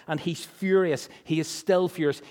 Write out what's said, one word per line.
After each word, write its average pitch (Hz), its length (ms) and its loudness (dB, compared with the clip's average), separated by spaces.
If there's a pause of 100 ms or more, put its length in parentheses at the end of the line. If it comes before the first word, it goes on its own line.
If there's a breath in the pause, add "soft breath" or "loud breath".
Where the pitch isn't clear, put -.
And 156 100 -2
he's 165 260 -6
furious. 185 640 0 (140 loud breath)
He 156 160 -2
is 156 80 0
still 180 420 2
furious. 147 320 -2 (100)